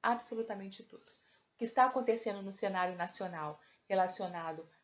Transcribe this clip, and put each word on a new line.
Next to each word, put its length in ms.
Absolutamente 800
tudo. 200
O 40
que 80
está 200
acontecendo 580
no 100
cenário 420
nacional 640
relacionado 800